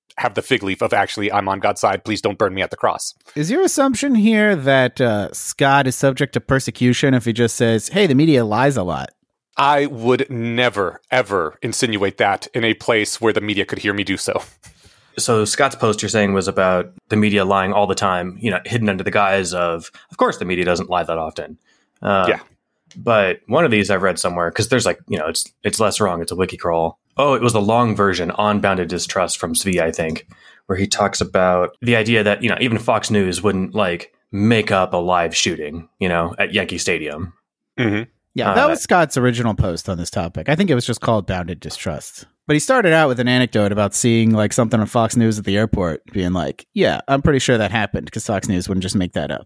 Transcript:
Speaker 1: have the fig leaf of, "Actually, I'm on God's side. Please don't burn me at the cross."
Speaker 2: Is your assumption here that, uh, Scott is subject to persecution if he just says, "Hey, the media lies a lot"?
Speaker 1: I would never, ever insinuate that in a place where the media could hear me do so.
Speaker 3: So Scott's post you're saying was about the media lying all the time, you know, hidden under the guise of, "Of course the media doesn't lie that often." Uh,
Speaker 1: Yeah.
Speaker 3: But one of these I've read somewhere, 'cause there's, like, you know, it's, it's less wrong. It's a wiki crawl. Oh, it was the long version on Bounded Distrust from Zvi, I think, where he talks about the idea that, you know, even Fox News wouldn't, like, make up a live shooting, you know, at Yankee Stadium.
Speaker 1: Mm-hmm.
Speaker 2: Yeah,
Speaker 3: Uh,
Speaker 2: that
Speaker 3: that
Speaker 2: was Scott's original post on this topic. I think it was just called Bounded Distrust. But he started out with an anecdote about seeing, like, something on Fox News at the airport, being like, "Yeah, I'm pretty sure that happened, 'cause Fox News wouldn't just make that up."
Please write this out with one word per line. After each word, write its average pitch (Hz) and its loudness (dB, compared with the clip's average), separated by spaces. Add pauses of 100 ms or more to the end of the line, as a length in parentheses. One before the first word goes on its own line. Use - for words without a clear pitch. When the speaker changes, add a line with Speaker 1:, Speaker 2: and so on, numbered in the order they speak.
(160)
Speaker 1:
have 120 -2
the 110 -4
fig 110 -2
leaf 95 -4
of, 110 -2
"Actually, 101 -2
I'm 98 0
on 98 -4
God's 104 -2
side. 98 0
Please 104 -4
don't 101 -2
burn 98 0
me 95 -4
at 87 -2
the - -12
cross." - -4 (220)
Speaker 2:
Is 156 -2
your 349 2
assumption 277 0
here 214 4
that, 131 2
uh, 107 0
Scott 139 2
is 127 0
subject 135 0
to 127 -2
persecution 131 2
if 120 0
he 117 0
just 117 0
says, 113 0
"Hey, 190 2
the 131 4
media 143 4
lies 123 2
a 101 0
lot"? 76 -4 (460)
Speaker 1:
I 143 2
would 127 0
never, 117 -2 (120)
ever 101 0
insinuate 107 -2
that 101 0
in 117 -2
a 110 2
place - -2
where 113 2
the - -2
media 101 -2
could - -6
hear 104 -2
me 101 -4
do 95 -2
so. - -4 (760)
Speaker 3:
So 110 2
Scott's 131 0
post 107 0
you're 104 -4
saying 101 2
was 95 0
about 92 0 (200)
the 107 0
media 104 2
lying 98 2
all 101 2
the 92 -2
time, 90 -2
you 113 -2
know, 92 -2
hidden 113 -2
under 95 -2
the 101 -4
guise 98 0
of, 85 -4 (180)
"Of - -20
course - 0
the - -8
media 90 -2
doesn't 87 -2
lie 87 0
that 82 -4
often." 78 -8 (440)
Uh, 98 2
Speaker 1:
Yeah. - 0 (560)
Speaker 3:
But 104 0
one 151 2
of 135 0
these 104 2
I've 95 0
read 92 0
somewhere, 87 -2
'cause - -4
there's, 117 2
like, 87 0 (100)
you 101 -4
know, 78 -4
it's, - -4 (180)
it's 101 -2
less 107 0
wrong. 87 0
It's 82 -4
a 85 -6
wiki 90 -2
crawl. 82 -2 (200)
Oh, 139 2
it 120 0
was 113 2
the 110 2
long 110 2
version 90 0
on 104 0
Bounded 92 0
Distrust 87 -4
from 82 -6
Zvi, 87 0
I 82 0
think, 80 -6 (400)
where 95 -2
he 98 0
talks - -2
about 90 0
the 120 2
idea 110 2
that, 101 0
you 110 0
know, 95 0
even 113 0
Fox 110 0
News 98 0
wouldn't, 95 -2
like, 90 -2 (200)
make 107 2
up 95 2
a 90 0
live 87 0
shooting, 80 -4 (100)
you 92 -2
know, 85 -2
at 101 -2
Yankee 92 -2
Stadium. 80 -6 (460)
Speaker 1:
Mm-hmm. 110 0 (300)
Speaker 2:
Yeah, 104 -2
Speaker 3:
Uh, 98 0
Speaker 2:
that 247 4
Speaker 3:
that 294 4
Speaker 2:
was - -4
Scott's 175 2
original 120 0
post 90 -2
on 90 -4
this 85 -8
topic. 85 -6
I 147 2
think 185 2
it 139 4
was 120 -2
just 117 -4
called 110 0
Bounded 90 -6
Distrust. - -10 (240)
But 151 2
he 151 2
started 233 2
out 160 6
with 127 0
an 120 0
anecdote 117 2
about 101 0
seeing, 113 4
like, 107 2
something 113 2
on 101 0
Fox 113 0
News 110 2
at 98 -8
the 98 0
airport, 98 0 (100)
being 90 -2
like, 78 -4
"Yeah, 113 0
I'm 139 0
pretty 143 2
sure 123 2
that 104 0
happened, 104 -4
'cause - -8
Fox 104 -2
News 90 -2
wouldn't 95 0
just 98 -4
make 90 0
that 73 -4
up." - -8